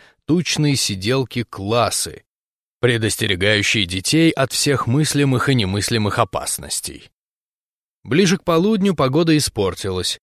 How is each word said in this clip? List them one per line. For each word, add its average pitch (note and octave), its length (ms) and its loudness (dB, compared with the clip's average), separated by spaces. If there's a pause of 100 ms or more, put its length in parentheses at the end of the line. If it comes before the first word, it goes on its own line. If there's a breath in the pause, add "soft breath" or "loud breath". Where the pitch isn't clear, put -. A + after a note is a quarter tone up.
(260 soft breath)
тучные D3+ 500 0
сиделки A#2 640 -2
классы, G#2 840 -4 (560)
предостерегающие G#2 1040 0
детей C#3+ 460 2
от C3+ 200 -2
всех - 340 0
мыслимых C3+ 600 0
и C#3 60 2
немыслимых G#2 640 0
опасностей. - 880 -6 (960)
Ближе E3+ 320 2
к - 80 -14
полудню F#3+ 500 2
погода D3+ 400 2
испортилась. F#2+ 880 -2